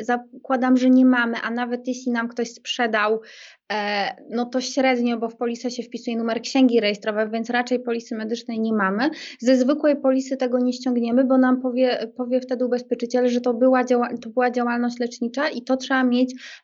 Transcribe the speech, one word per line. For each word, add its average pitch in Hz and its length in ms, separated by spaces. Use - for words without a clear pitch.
zakładam, 247 760
że 254 140
nie 254 160
mamy, 240 360
a 226 80
nawet 247 380
jeśli 254 240
nam 233 160
ktoś 240 240
sprzedał, 220 680
e, 208 340
no 233 160
to 254 140
średnio, 247 580
bo 226 100
w 226 80
polisę 240 340
się 240 120
wpisuje 233 340
numer 226 260
księgi 247 380
rejestrowej, 208 520
więc 233 180
raczej 247 300
polisy 233 360
medycznej 220 440
nie 220 120
mamy. 208 380
Ze 254 160
zwykłej 285 400
polisy 262 400
tego 254 220
nie 247 140
ściągniemy, 247 520
bo 262 140
nam 254 240
powie, 247 540
powie 247 240
wtedy 254 260
ubezpieczyciel, 247 640
że 240 120
to 247 140
była 254 300
działa-, 240 380
to 226 80
była 247 200
działalność 240 500
lecznicza 240 480
i 240 140
to 262 140
trzeba 262 280
mieć, 254 300